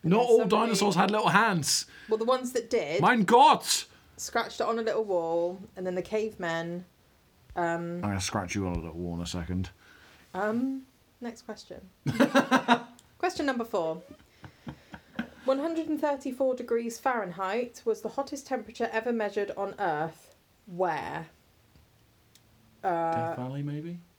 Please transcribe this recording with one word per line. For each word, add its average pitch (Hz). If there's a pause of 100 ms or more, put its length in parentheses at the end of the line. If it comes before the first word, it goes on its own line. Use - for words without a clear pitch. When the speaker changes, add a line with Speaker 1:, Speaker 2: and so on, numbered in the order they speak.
Speaker 1:
And 165
Speaker 2:
Not 214
Speaker 1:
then 240
Speaker 2:
all 233
Speaker 1:
somebody 214
Speaker 2:
dinosaurs 208
had 196
little 214
hands. 190 (220)
Speaker 1:
Well, 214
the 226
ones 254
that -
did 180
Speaker 2:
Mein 220
Gott! 247 (300)
Speaker 1:
scratched -
it 170
on 226
a 233
little 220
wall, 175 (160)
and 185
then 180
the 185
cavemen, 180 (720)
um, 170
Speaker 2:
I'm 175
gonna 101
scratch 92
you 98
on 90
a 87
little 82
wall 87
in 85
a 87
second. 90 (640)
Speaker 1:
Um, 240 (380)
next 233
question. - (260)
Speaker 2:
<laughs> - (1040)
Speaker 1:
Question 359
number 240
four. 170 (1400)
One 269
hundred 320
and 302
thirty-four 269
degrees 233
Fahrenheit 208
was 220
the 220
hottest 277
temperature 233
ever 226
measured 208
on 196
Earth. 165 (320)
Where? 160 (1600)
Uh, 165
Speaker 2:
Death 165
Valley, 131
maybe? 151 (200)